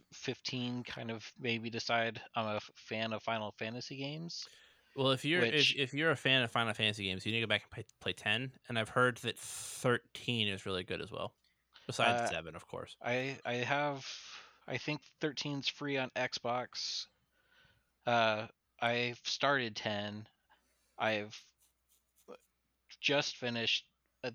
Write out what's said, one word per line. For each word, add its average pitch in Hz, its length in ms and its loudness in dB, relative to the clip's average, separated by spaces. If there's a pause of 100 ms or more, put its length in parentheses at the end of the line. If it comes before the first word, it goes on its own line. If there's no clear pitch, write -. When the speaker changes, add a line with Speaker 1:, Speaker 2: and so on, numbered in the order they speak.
(140)
Speaker 1:
fifteen 123 680 -4
kind 117 280 -8
of 113 260 -8
made 117 240 0
me 117 80 -4
decide 113 520 0 (140)
I'm 113 100 2
a 107 120 0
f-, - 180 -6
fan 113 360 -4
of 107 120 -4
Final 110 340 -2
Fantasy 117 400 -6
games. 156 500 -8 (480)
Speaker 2:
Well, 135 160 4
if 131 140 0
you're, 170 160 4
if, 117 120 4
Speaker 1:
Which 143 220 6
Speaker 2:
if 135 180 0
you're 156 180 4
a 135 40 2
fan 131 280 4
of 117 80 0
Final 117 220 2
Fantasy 107 320 0
games, 92 200 -2
you 107 80 2
need 117 80 2
to 110 60 0
go - 20 0
back 104 140 2
and - 80 -20
play, - 140 -10 (140)
play - 140 -2
ten. 120 380 -2 (180)
And 117 100 0
I've 110 100 0
heard 123 280 4
that - 200 -4
thirteen - 1120 0
is 98 180 -2
really 92 180 0
good 87 180 -6
as - 100 -10
well, 90 220 -6 (540)
besides 120 340 4
Speaker 1:
Uh, 110 140 0
Speaker 2:
seven, 80 200 -6
of - 120 -16
course. - 360 -10
Speaker 1:
I, 127 420 -2
I 120 100 -2
have, 139 500 0 (600)
I 131 100 -2
think 147 240 -4 (180)
thirteen's 143 480 -2
free 139 300 0
on 127 180 0
Xbox. - 920 -2 (1000)
Uh, 113 420 4 (340)
I've 120 440 2
started 131 500 2
ten. 104 500 -2 (720)
I've 107 400 0 (1600)
just 143 360 2
finished, 117 480 0 (380)
uh, 127 120 -4